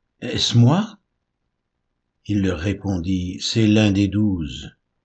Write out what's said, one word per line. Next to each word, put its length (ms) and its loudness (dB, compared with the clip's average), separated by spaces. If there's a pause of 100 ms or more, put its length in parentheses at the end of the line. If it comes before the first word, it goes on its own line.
(200)
Est-ce 380 -2
moi ? » 400 2 (1300)
Il 160 0
leur 160 -2
répondit, « 840 -4
C'est 260 0
l'un 240 4
des 180 2
douze 680 -4 (280)